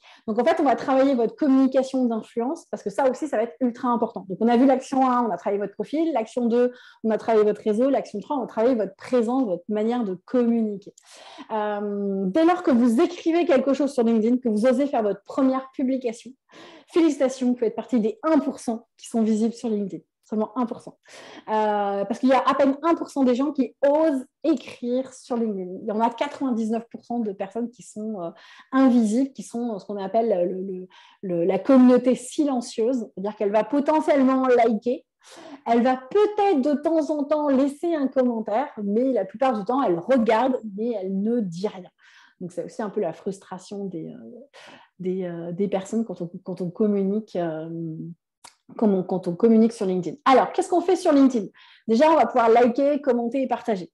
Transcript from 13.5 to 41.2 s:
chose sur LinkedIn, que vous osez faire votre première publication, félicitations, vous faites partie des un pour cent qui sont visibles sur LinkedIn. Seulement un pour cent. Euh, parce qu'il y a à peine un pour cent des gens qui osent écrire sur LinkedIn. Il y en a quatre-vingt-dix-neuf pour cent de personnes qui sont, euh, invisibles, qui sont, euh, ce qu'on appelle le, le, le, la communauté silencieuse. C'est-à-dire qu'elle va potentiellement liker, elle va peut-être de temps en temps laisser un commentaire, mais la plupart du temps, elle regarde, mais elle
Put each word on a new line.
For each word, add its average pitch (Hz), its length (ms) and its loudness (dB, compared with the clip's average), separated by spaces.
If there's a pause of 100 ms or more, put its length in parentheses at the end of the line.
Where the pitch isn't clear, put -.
chose 269 180 -2
sur 240 120 0
LinkedIn, 226 340 2
que 247 120 -2
vous 214 180 2
osez 262 180 2
faire 277 160 -2
votre 202 220 -2
première 262 480 -2
publication, 247 600 -4 (560)
félicitations, 277 600 2
vous 247 100 2
faites 220 180 -2
partie 226 260 -2
des 214 220 -2
un 311 160 4
pour 277 200 -4
cent 226 280 -6 (100)
qui - 100 -20
sont 226 140 -2
visibles 220 320 2
sur 233 160 -8
LinkedIn. 196 340 -4 (220)
Seulement 214 320 -4
un 247 80 0
pour 233 140 -8
cent. - 180 -20 (520)
Euh, 208 560 0
parce 233 140 -6
qu'il 254 100 2
y 269 40 6
a 254 120 4
à 269 80 2
peine 277 300 2
un 339 120 2
pour 320 140 -8
cent 277 160 -2
des 247 100 4
gens 285 160 -2
qui 269 240 -4 (100)
osent 294 400 2 (200)
écrire 262 680 -4
sur - 220 -10
LinkedIn. 196 360 -4 (100)
Il 214 60 -10
y 220 40 -4
en 208 80 -2
a 233 100 2
quatre-vingt-dix-neuf 233 800 -4
pour - 140 -18
cent 240 160 -6
de 214 140 -4
personnes 214 360 -8
qui 170 140 -20
sont, 214 380 -10
euh, 165 80 -8 (420)
invisibles, 254 600 4
qui 196 100 -14
sont, 233 320 -8
euh, 180 40 -10
ce - 60 -20
qu'on 208 120 -8
appelle 196 520 0
le, 185 120 -8
le, 185 260 -10 (340)
le, 175 240 -2
la 190 140 2
communauté 254 560 6
silencieuse. 247 960 -4
C'est-à-dire 202 220 -8
qu'elle 202 160 -4
va 214 140 2
potentiellement 285 840 2
liker, 240 580 2 (600)
elle 233 180 2
va 262 140 2
peut-être 403 640 2
de 285 200 0
temps 320 280 0
en 294 160 -2
temps 294 240 0
laisser 285 440 0
un 277 140 -2
commentaire, 247 640 0 (100)
mais 220 300 0
la 202 140 0
plupart 226 320 -2
du 196 80 -6
temps, 262 180 0
elle 170 160 0
regarde, 233 640 2 (160)
mais 233 140 -4
elle 190 300 -4